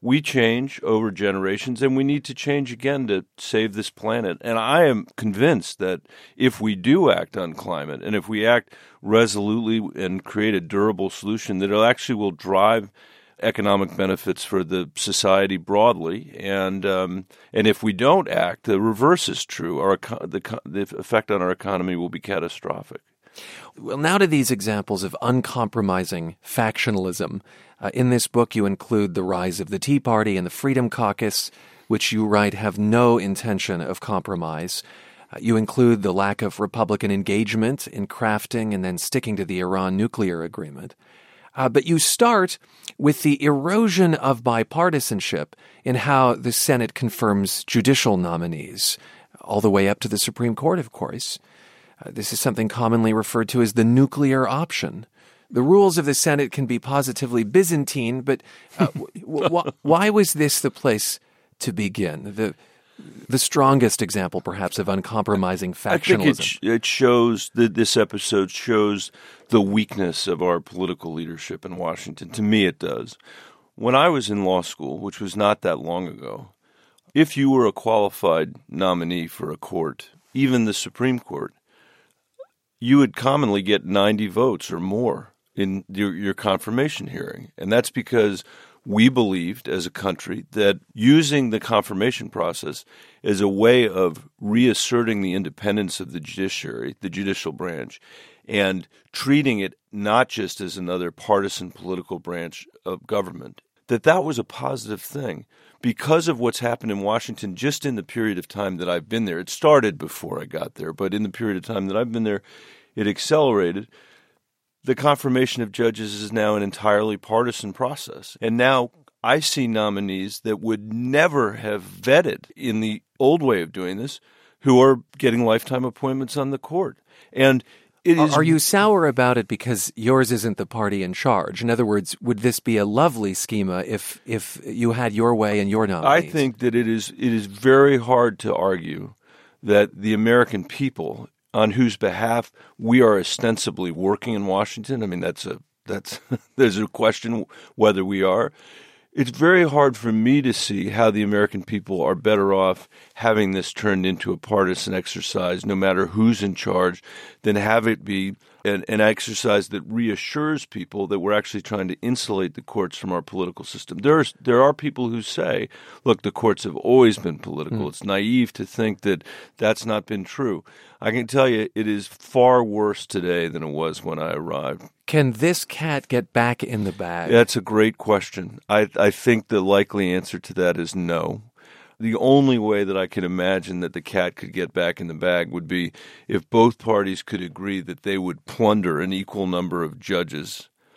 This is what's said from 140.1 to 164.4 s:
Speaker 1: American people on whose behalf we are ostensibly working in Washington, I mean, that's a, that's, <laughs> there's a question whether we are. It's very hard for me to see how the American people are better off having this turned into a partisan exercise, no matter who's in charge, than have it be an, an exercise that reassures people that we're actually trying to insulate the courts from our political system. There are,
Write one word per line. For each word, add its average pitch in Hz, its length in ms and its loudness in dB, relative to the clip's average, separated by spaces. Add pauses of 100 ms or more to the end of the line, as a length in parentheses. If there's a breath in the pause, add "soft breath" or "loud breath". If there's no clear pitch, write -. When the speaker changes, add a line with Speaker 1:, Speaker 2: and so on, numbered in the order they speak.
Speaker 1:
American 113 500 2
people - 640 -8 (240)
on 110 200 2
whose 113 260 2
behalf 110 540 -2 (260 soft breath)
we 120 240 4
are 107 160 6
ostensibly 92 720 -2
working 98 440 -2
in 101 120 -4
Washington, 104 560 -4
I 107 40 -4
mean, 90 140 -6
that's 87 240 -6
a, - 160 -10 (240)
that's, - 360 -10 (180)
<laughs> - 180 -16
there's 110 220 4
a 107 80 -2
question 113 580 -2 (300 loud breath)
whether 104 280 4
we 95 200 -2
are. 95 280 2 (640 loud breath)
It's 127 180 -2
very 165 380 4
hard 139 280 4
for 113 160 -2
me 120 300 4
to 127 100 0
see 98 380 -4
how 113 200 4
the 104 140 0
American 104 400 0
people 95 360 -6
are 78 140 2
better 98 400 2
off 95 340 0 (260 soft breath)
having 107 360 2
this 95 220 -4
turned 95 340 -2
into 95 260 -4
a 87 40 -4
partisan 95 580 -2
exercise, 92 720 -6
no 101 80 -2
matter 95 320 2
who's 104 380 2
in 95 100 -2
charge, 92 480 -2 (400 loud breath)
than 104 140 0
have 110 320 2
it - 160 -2
be 98 320 -4 (280 soft breath)
an, 101 240 0
an 107 120 0
exercise 107 680 0
that 98 120 -8
reassures 117 840 -4
people 98 420 -8
that 98 100 -2
we're 95 140 0
actually 104 300 -2
trying 98 260 -4
to 90 140 -6
insulate 101 520 -2
the - 80 -16
courts 92 340 -6
from 98 140 -8
our 87 120 -2
political 90 420 -6
system. - 340 -14
There 147 220 4
are, 135 40 2 (160)